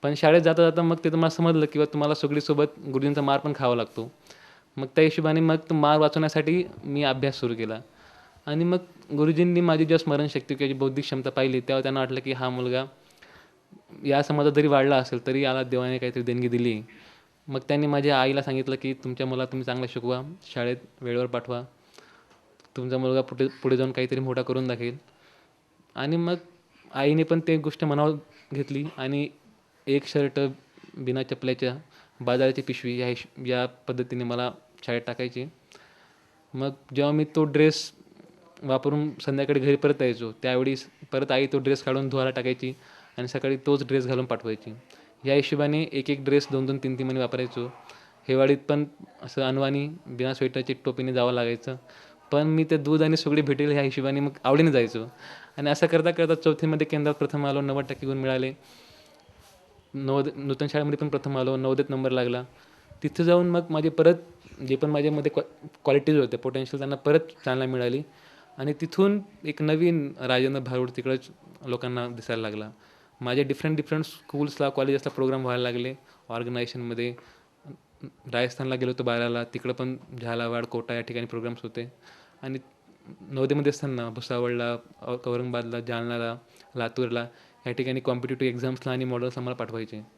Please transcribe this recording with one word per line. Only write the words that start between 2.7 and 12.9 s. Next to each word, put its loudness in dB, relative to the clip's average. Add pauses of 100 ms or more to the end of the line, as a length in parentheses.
गुरुजींचा 0
मार 2
पण -4
खावा 2
लागतो. -6 (640)
मग -6
त्या 6
हिशोबाने 4
मग 4
तो -2
मार 6
वाचवण्यासाठी 2 (200)
मी -2
अभ्यास 0
सुरू -2
केला. -6 (680)
आणि 0
मग 2 (400)
गुरुजींनी 4
माझी 4
जेव्हा 4
स्मरणशक्ती -2
किंवा 0
जी 0
बौद्धिक 0
क्षमता -4
पाहिली, 0
तेव्हा -2
त्यांना 0
वाटलं -2
की -6
हा -4
मुलगा -2 (1200)